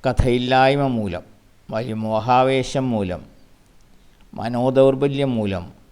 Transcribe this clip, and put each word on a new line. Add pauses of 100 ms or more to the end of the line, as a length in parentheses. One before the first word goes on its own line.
കഥയില്ലായ്മ (120)
മൂലം, (440)
വലിയ (100)
മോഹാവേശം
മൂലം, (1120)
മനോദൗർബല്യം
മൂലം (280)